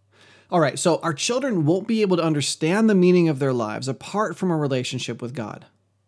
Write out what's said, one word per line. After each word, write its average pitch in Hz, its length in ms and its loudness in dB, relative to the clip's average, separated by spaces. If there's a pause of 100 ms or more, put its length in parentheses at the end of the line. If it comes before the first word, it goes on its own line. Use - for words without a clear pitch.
(500)
All 175 80 2
right, 147 200 2
so 160 240 0
our 160 100 -2
children 233 540 -2
won't 185 200 2
be 220 140 0
able 190 160 2
to 165 80 0
understand 160 640 0
the 214 60 4
meaning 180 340 6
of 139 120 -2
their 139 120 0
lives 117 360 -4
apart 175 500 -6
from 185 120 -2
a 165 60 0
relationship 127 640 -4
with 135 140 -10
God. - 320 -10 (420)